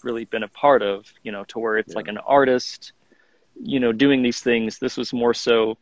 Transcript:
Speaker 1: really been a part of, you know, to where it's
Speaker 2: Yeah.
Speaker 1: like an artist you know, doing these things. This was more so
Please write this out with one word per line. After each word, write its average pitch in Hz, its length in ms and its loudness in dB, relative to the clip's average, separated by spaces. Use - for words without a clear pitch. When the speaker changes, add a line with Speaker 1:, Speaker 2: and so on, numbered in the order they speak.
Speaker 1:
really 117 240 -6
been 113 160 -6
a 104 60 -8
part 139 340 4
of, 101 240 -4
you 110 100 -12
know, 101 140 -10
to - 140 -12
where 110 180 -2
it's 107 140 -4
Speaker 2:
Yeah. 87 60 -8
Speaker 1:
like 104 100 -10
an 104 100 -10
artist - 760 0
you 135 180 -2
know, 120 120 2
doing 135 300 4
these 120 200 -2
things. 113 380 -2
This 127 180 -6
was 123 160 -8
more 120 200 0
so 113 480 0